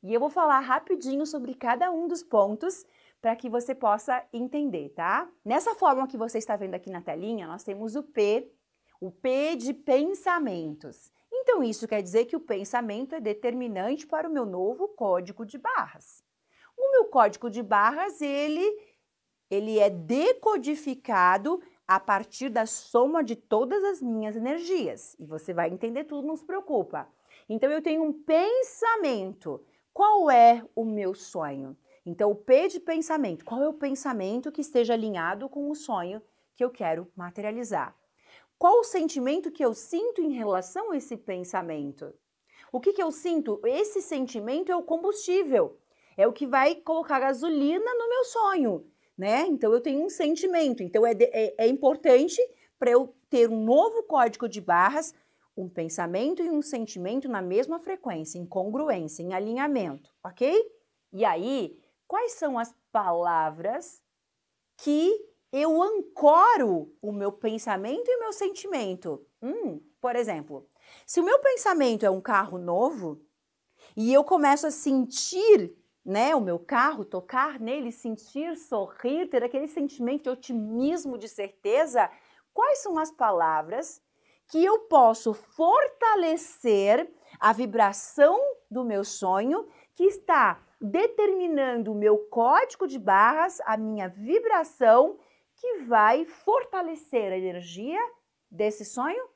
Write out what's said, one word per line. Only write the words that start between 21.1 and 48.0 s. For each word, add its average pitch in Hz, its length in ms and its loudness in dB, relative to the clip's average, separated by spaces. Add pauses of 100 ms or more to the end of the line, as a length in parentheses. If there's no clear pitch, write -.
a 190 120 4
partir 220 480 -4
da 220 180 -2
soma 277 560 0
de 226 140 -4
todas 262 480 -2
as 381 180 -4
minhas 220 320 -6
energias. 269 840 -4
E 160 40 -16
você 156 300 -10
vai 170 140 0
entender 226 340 -6
tudo, 294 240 -8
não 311 80 -4
se 311 100 -14
preocupa. 269 640 -6 (400)
Então, 226 220 0
eu 302 100 -2
tenho 320 220 -2
um 311 100 -2
pensamento. 320 1500 -2 (280)
Qual 403 360 4
é 233 360 8 (100)
o 226 100 -2
meu 208 300 -4
sonho? 139 640 -10 (280)
Então, 190 280 0
o - 20 0
P 262 320 4
de 359 140 -4
pensamento. 311 640 -4
Qual 247 180 -4
é 294 60 2
o 302 60 -4
pensamento 262 760 -6
que 302 100 -10
esteja 240 340 0
alinhado 202 540 -4
com 285 220 -8
o 302 60 -8
sonho 208 440 -6 (360)
que 247 80 -2
eu 247 60 -2
quero 180 440 -4
materializar? 208 840 -8 (600)
Qual 403 220 8
o 453 40 0
sentimento 311 680 -2
que 302 120 -4
eu 233 80 2
sinto 415 480 -4
em 302 120 0
relação 226 580 -4
a 320 60 -4
esse 226 200 -8
pensamento? 170 960 -8 (600)
O 247 80 -4
que 392 140 0
que 392 80 -2
eu 320 100 -2
sinto? 302 520 -4
Esse 370 380 -2
sentimento 262 720 -6
é 359 40 0
o 339 60 -4
combustível. 339 960 0 (380)
É 196 100 4
o 233 60 0
que 269 160 -6
vai 269 260 4
colocar 320 460 -2
gasolina 302 760 0
no 466 140 -2